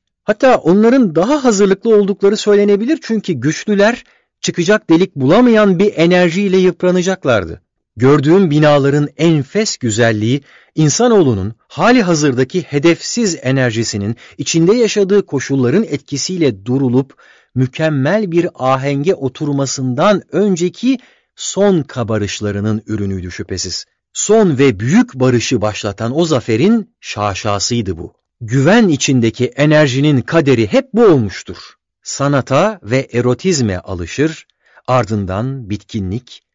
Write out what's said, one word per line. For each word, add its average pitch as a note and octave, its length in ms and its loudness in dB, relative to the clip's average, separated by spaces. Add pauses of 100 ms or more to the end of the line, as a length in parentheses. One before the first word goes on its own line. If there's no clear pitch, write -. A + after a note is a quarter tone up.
(240)
Hatta A#3 340 2
onların G#3+ 580 4
daha B3+ 280 0
hazırlıklı G#3 520 2
oldukları G3+ 420 2
söylenebilir G#3 640 2
çünkü G#3 320 -4
güçlüler G3 680 -2 (380)
çıkacak F#3 480 -2
delik E3+ 260 2
bulamayan G3+ 640 2
bir G#3 160 2
enerjiyle F3+ 600 2
yıpranacaklardı. F3 1040 0 (360)
Gördüğüm D3 540 4
binaların D3 640 2
enfes E3 600 0
güzelliği, A#2 640 0 (340)
insanoğlunun D3 800 2 (140)
hali A3+ 340 2
hazırdaki D3+ 600 0
hedefsiz E3 800 -2
enerjisinin A#2 720 -2 (220)
içinde E3+ 380 2
yaşadığı G3+ 500 0
koşulların C3+ 580 0
etkisiyle C#3 800 -4
durulup C3 560 -2 (340)
mükemmel D#3 760 -2
bir E3+ 240 0
ahenge C#3 580 -2
oturmasından C#3 1080 -2 (100)
önceki F#3+ 640 0 (380)
son F#3+ 480 0
kabarışlarının G#2+ 1040 -4
ürünüydü F#2+ 440 -6
şüphesiz. - 540 -10 (280)
Son G3 440 0
ve B2 220 2
büyük F#3 340 0
barışı B2+ 480 0
başlatan G#2+ 560 -6
o F3 80 0
zaferin D#3 720 0
şaşasıydı G2+ 1000 -4
bu. E2+ 160 -16 (280)
Güven C#3 460 2
içindeki B2 580 0
enerjinin D3 760 2
kaderi C3 460 0
hep C4+ 260 -2
bu A3+ 120 4
olmuştur. A2+ 520 2 (460)
Sanata C#3+ 800 -2
ve B2+ 300 -2
erotizme B2 640 0
alışır, F#2+ 720 -6 (400)
ardından A2+ 840 -4
bitkinlik, G2+ 720 -8 (120)